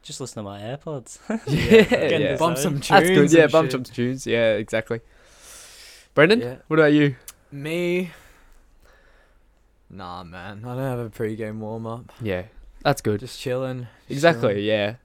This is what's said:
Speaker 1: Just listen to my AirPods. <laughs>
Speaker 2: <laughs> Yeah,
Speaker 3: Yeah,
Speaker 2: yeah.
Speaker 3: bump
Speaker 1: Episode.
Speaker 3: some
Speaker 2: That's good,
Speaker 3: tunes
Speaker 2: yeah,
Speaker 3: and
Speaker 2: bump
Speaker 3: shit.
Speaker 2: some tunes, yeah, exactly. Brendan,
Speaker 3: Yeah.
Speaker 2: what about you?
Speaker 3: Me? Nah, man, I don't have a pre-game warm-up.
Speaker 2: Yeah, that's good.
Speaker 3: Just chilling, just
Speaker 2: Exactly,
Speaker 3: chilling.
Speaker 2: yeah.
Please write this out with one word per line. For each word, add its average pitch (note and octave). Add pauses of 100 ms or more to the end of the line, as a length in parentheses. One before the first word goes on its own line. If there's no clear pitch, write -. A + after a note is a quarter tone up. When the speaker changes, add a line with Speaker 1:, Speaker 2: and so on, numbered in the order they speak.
Speaker 1:
Just -
listen B2+
to A2
my G2+
AirPods. C3+ (100)
<laughs> -
Speaker 2:
<laughs> A3
Yeah, G#3+
Speaker 3:
Yeah, D#3
Speaker 2:
yeah. -
Speaker 3:
bump E3
Speaker 1:
Episode. C3+
Speaker 3:
some D#3
Speaker 2:
That's F3+
good, F#3
Speaker 3:
tunes D3
Speaker 2:
yeah, D#3+
Speaker 3:
and D3
Speaker 2:
bump D#3+
Speaker 3:
shit. C3+
Speaker 2:
some B2+
tunes, B2+
yeah, A2+
exactly. A2+ (1160)
Brendan, F#3+
Speaker 3:
Yeah. B2+ (120)
Speaker 2:
what D#3
about D3+
you? C#3+ (340)
Speaker 3:
Me? F3 (1800)
Nah, F2+
man, F#2
I B2
don't -
have B2
a A2+
pre-game A2
warm-up. A2+ (100)
Speaker 2:
Yeah, F#2 (380)
that's C#3+
good. G#2
Speaker 3:
Just B2
chilling, B2+ (260)
just -
Speaker 2:
Exactly, C3+
Speaker 3:
chilling. G2+
Speaker 2:
yeah. G#2+